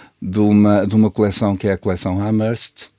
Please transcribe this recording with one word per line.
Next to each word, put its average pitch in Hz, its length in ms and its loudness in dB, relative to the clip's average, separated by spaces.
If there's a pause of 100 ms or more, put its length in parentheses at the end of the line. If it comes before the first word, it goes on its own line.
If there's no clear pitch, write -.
(220)
de 98 180 -4
uma, 104 460 4
de 104 100 -4
uma 110 140 4
coleção 101 480 -2
que 104 100 -4
é 98 60 0
a 92 40 -4
coleção 92 440 -4
Amherst 110 760 -4